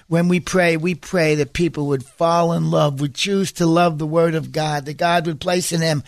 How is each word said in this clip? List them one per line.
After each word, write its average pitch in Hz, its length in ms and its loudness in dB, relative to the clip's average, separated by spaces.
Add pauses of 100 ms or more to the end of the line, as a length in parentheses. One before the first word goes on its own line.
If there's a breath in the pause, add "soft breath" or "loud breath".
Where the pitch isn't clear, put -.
When 170 200 0
we 180 120 2
pray, 170 360 2
we 165 200 -2
pray 156 400 0
that 143 180 -2
people 151 340 -2
would 135 160 0
fall 170 500 0
in 160 180 -2
love, 151 280 2
would 147 140 -4
choose 196 400 -2
to 175 140 0
love 165 320 2
the 156 80 -4
Word 165 260 2
of 139 180 -4
God, 151 340 -4
that 147 120 -10
God 170 300 0
would 151 120 -4
place 180 320 -2
in 170 100 0
them 156 260 0